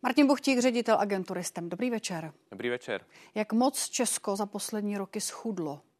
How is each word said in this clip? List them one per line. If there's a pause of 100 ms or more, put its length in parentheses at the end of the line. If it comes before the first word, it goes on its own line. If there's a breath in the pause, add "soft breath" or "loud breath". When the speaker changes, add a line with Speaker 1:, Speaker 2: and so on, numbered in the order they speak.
Speaker 1:
Martin
Buchtík,
ředitel
agentury
stem.
Dobrý
večer. (200)
Speaker 2:
Dobrý
večer. (340 loud breath)
Speaker 1:
Jak
moc
Česko
za
poslední
roky
schudlo? (200)